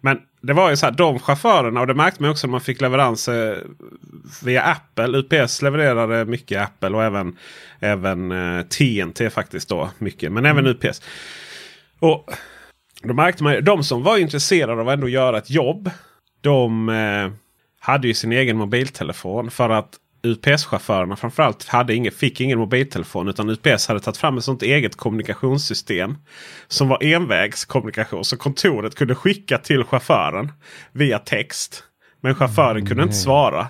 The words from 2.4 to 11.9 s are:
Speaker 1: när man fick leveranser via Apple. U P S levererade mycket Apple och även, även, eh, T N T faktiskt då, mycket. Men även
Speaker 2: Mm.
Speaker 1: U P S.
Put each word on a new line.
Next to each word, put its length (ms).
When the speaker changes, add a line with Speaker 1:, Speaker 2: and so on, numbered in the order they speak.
Speaker 1:
när 60
man 80
fick 200
leveranser 840
via 180
Apple. 560
U 40
P 160
S 240
levererade 640
mycket 380
Apple 260
och 160
även, 320
även, 520
eh, 300
T 380
N 120
T 180
faktiskt 380
då, 300
mycket. 340
Men 140
även 120
Speaker 2:
Mm. 120
Speaker 1:
U 100
P 80
S. 140